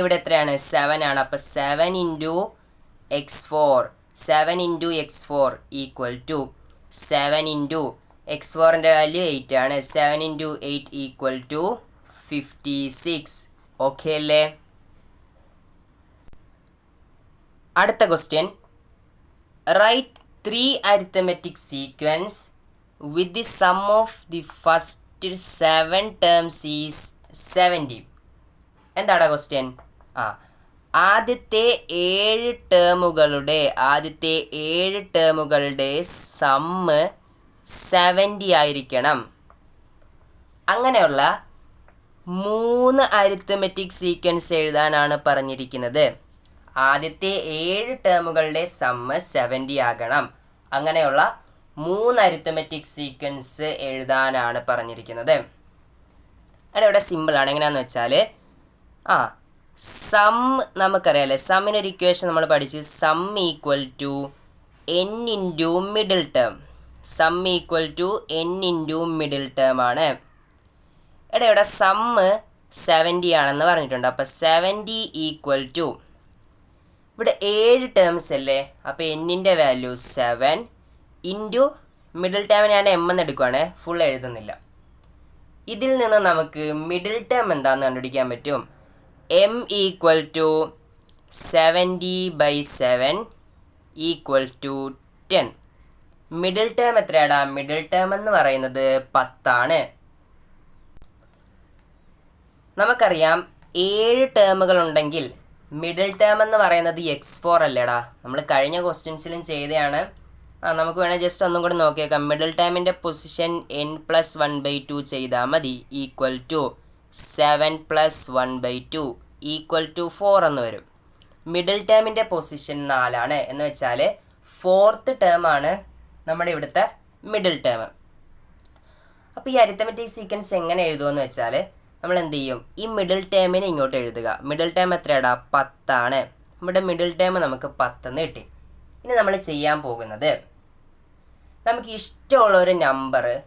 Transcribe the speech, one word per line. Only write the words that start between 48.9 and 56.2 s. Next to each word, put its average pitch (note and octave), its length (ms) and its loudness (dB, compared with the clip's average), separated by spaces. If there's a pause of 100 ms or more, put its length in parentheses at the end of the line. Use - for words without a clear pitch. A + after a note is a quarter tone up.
സെവൻറ്റി C3 440 -4 (120)
ആകണം. A#2+ 360 -2 (520)
അങ്ങനെയുള്ള D3+ 440 2 (680)
മൂന്ന് A3 400 0
അരിത്മെറ്റിക് D#3 680 -4
സീക്വൻസ് C#3 720 -10 (220)
എഴുതാനാണ് C3 680 -2 (100)
പറഞ്ഞിരിക്കുന്നത്. A#2 680 -2 (1400)